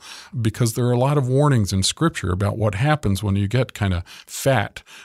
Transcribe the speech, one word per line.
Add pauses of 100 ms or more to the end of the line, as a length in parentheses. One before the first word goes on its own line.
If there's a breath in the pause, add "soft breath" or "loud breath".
(420 loud breath)
Because
there
are
a
lot
of
warnings
in
Scripture
about
what
happens
when
you
get
kinda (200 loud breath)
fat, (200 loud breath)